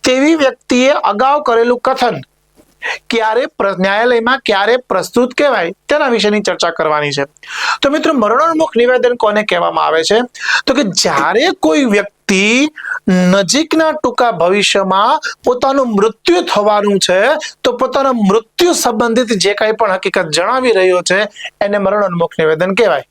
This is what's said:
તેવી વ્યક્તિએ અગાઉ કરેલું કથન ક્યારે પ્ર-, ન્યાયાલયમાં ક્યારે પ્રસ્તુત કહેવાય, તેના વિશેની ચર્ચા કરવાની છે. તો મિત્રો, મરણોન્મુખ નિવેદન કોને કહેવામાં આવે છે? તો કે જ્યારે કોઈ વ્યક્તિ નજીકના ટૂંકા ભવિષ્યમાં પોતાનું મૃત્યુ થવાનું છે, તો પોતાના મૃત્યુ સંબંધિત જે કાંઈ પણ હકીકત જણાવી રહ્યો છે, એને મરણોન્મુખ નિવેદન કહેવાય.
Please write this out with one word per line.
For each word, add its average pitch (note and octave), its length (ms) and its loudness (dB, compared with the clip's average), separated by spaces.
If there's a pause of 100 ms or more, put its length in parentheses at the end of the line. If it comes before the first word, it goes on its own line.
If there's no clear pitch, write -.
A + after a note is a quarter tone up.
તેવી C4+ 320 4
વ્યક્તિએ C4 540 2
અગાઉ C#4 540 0
કરેલું A#3 360 2
કથન B3 420 -2 (880)
ક્યારે A3+ 360 0
પ્ર-, G3 320 -4
ન્યાયાલયમાં A3+ 680 0
ક્યારે G#3 320 0
પ્રસ્તુત A#3+ 560 -2
કહેવાય, A3 380 0
તેના D4 360 -2
વિશેની G#3 340 0
ચર્ચા F3 280 -2
કરવાની D3+ 420 -2
છે. C#3 120 -4 (580)
તો C#4 80 2
મિત્રો, D#4 240 0
મરણોન્મુખ D4+ 640 0
નિવેદન B3 380 2
કોને G#3+ 280 0
કહેવામાં E3+ 420 -2
આવે D#3+ 180 0
છે? G3+ 160 2 (460)
તો C4+ 80 0
કે C4+ 100 0
જ્યારે F3 640 0 (120)
કોઈ D#4 260 2
વ્યક્તિ G#3 840 0 (420)
નજીકના G3 840 2
ટૂંકા B3 400 -2
ભવિષ્યમાં G3 880 0 (240)
પોતાનું B3+ 520 0
મૃત્યુ A3+ 460 0
થવાનું G#3 580 0
છે, F#3 220 2 (420)
તો C4 80 2
પોતાના C4+ 420 0
મૃત્યુ A3+ 600 2
સંબંધિત A#3+ 540 0
જે G3+ 260 0
કાંઈ G#3+ 180 0
પણ A3 200 0
હકીકત F#3 380 -2
જણાવી A#3 420 0
રહ્યો F#3 300 2
છે, G3 260 0 (340)
એને G3+ 160 -4
મરણોન્મુખ F#3+ 600 -2
નિવેદન D#3+ 340 0
કહેવાય. F#3 380 0